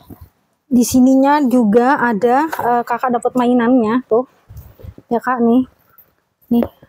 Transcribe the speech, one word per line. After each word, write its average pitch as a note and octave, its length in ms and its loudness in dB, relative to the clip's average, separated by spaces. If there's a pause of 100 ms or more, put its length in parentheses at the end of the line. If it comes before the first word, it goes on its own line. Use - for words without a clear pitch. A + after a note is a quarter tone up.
(680)
Di B3 160 0
sininya C4+ 640 2
juga A#3+ 560 2
ada, A#3+ 480 0
eh, A#3+ 320 -4
Kakak A#3+ 320 -4
dapat A#3+ 240 -4
mainannya, A#3+ 720 0
tuh. A#3+ 160 0 (880)
Ya, A3+ 80 -4
Kak, B3 240 -4
nih. B3 240 0 (800)
Nih, A#3 160 0 (240)